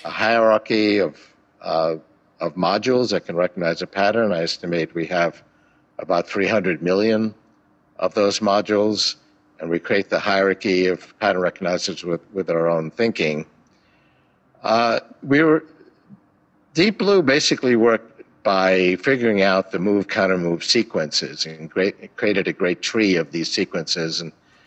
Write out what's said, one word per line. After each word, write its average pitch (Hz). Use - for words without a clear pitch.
a 80
hierarchy 110
of, 85
uh, 82
of 85
modules 104
that 92
can 87
recognize 87
a 85
pattern. 107
I 85
estimate 85
we 82
have 85
about 87
three 101
hundred 90
million 107
of 92
those 101
modules, 104
and 82
we 85
create 101
the 85
hierarchy 98
of -
pattern 95
recognizers 90
with, 85
with 95
our 82
own 80
thinking. 78
Uh, 113
we 143
were, 160
Deep 202
Blue 196
basically 135
worked 113
by 95
figuring 117
out 95
the 95
move, 101
counter 95
move 85
sequences 78
and 80
great, 98
created 98
a 82
great 90
tree 104
of 80
these 80
sequences. 82
And 82